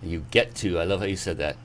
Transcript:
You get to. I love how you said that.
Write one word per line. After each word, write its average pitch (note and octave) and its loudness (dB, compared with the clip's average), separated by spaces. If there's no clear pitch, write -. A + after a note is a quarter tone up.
You E2 -4
get A#2+ 4
to. F2+ 0
I E2+ 2
love F#2 2
how G2+ -2
you G2 0
said F2 -4
that. D2 -2